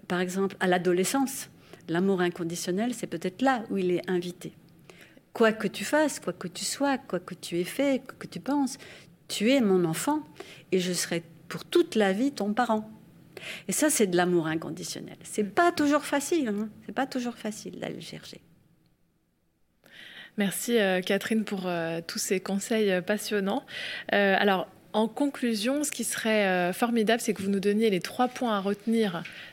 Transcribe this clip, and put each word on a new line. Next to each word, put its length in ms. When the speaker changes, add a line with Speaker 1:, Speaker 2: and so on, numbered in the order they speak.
Speaker 1:
par 120
exemple, 400
à 60
l'adolescence, 840
l'amour 320
inconditionnel, 720
c'est 120
peut-être 360
là 280
où 80
il 140
est 180
invité. 420
Quoi 200
que 160
tu 160
fasses, 340
quoi 140
que 160
tu 160
sois, 340
quoi 220
que 140
tu 260
aies 40
fait, 400
quoi 140
que 80
tu 140
penses, 360
tu 240
es 80
mon 240
enfant 360
et 80
je 120
serai 300
pour 160
toute 300
la 180
vie 200
ton 220
parent. 360
Et 40
ça, 160
c'est 200
de 80
l'amour 300
inconditionnel. 760
C'est 220
pas 260
toujours 340
facile, 440
hein. 200
C'est 80
pas 120
toujours 300
facile 420
d'aller 180
le 40
chercher. 400
Speaker 2:
Merci, 400
euh, 220
Catherine, 440
pour, 220
euh, 400
tous 120
ces 220
conseils, 500
euh, 100
passionnants. 640
Euh, 260
alors, 300
en 160
conclusion, 720
ce 80
qui 140
serait, 420
euh, 280
formidable, 480
c'est 100
que 100
vous 80
nous 100
donniez 280
les 120
trois 280
points 260
à 60
retenir 600